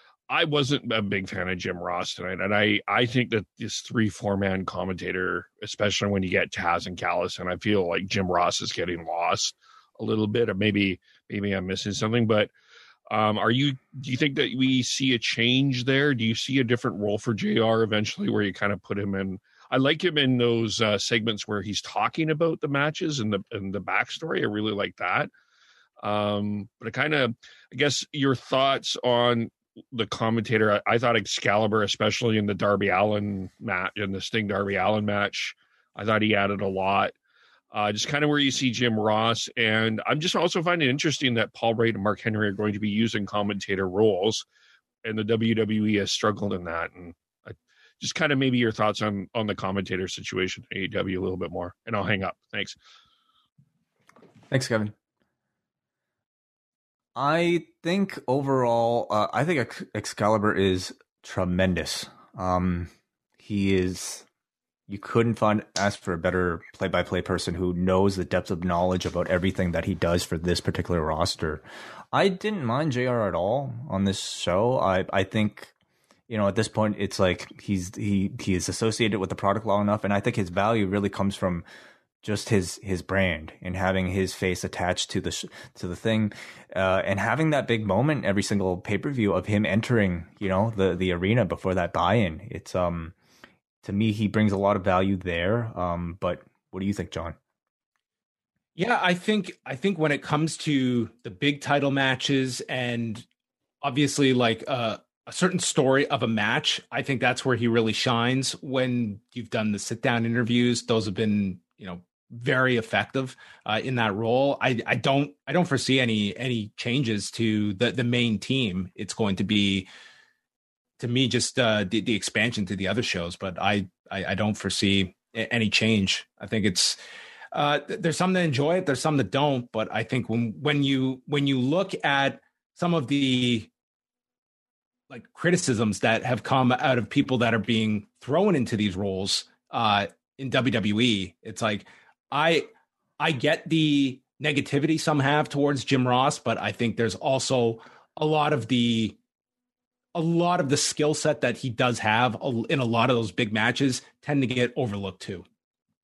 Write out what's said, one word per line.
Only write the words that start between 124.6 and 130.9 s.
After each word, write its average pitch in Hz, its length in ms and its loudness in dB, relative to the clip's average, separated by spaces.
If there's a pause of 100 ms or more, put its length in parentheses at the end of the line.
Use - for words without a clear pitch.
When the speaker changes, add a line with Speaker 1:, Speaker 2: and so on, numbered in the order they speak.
Speaker 3:
a-, 113 220 -6
any 110 160 0
change. 107 560 2 (140)
I 104 60 -10
think 107 200 0
it's, - 300 0 (560)
uh, 147 260 2
th-, - 220 -8
there's 160 160 0
some 185 160 2
that 180 120 2
enjoy 151 340 2
it, - 80 -4
there's 131 140 0
some 151 180 2
that 107 120 0
don't, 135 420 0
but 110 200 -2
I 107 100 -2
think 120 260 -4
when, 113 320 -2
when 143 220 2
you, 131 440 0